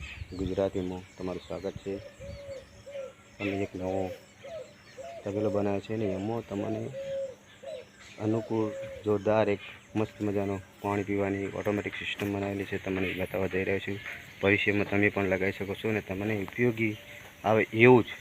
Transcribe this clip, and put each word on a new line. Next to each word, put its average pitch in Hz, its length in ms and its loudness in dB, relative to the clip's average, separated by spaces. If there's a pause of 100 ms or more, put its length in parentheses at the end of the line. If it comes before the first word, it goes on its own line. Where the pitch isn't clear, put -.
(320)
ગુજરાતીમાં 92 720 -2 (160)
તમારું 90 280 -6
સ્વાગત 90 380 -6
છે. 98 100 -4 (1500)
અમે 98 220 -2
એક 98 120 -6
નવો 92 360 -2 (1120)
તબેલો 104 260 0
બનાવ્યો 101 300 0
છે 110 140 -8
અને 110 180 -2
એમાં 107 360 -4
તમને 107 420 -4 (1300)
અનુકૂળ 110 540 0 (320)
જોરદાર 104 440 4
એક 101 120 0 (360)
મસ્ત 107 260 -2
મજાનો 101 380 0 (220)
પાણી 101 200 0
પીવાની 98 440 0
ઓટોમેટિક 98 480 -2
સિસ્ટમ 101 380 -4
બનાવેલી 101 320 -2
છે, 98 140 -4
તમને 95 360 -2
બતાવવા 92 320 -2
જઈ 92 180 0
રહ્યો 98 140 2
છું. 101 200 -6 (440)
ભવિષ્યમાં 101 480 4
તમે 101 200 6
પણ 101 140 0
લગાવી 95 280 2
શકો 98 220 -6
છો 110 140 -4
અને 107 120 0
તમને 101 420 -2
ઉપયોગી 113 540 0 (480)
આવે 107 280 6
એવું 117 320 12
જ. - 20 0 (140)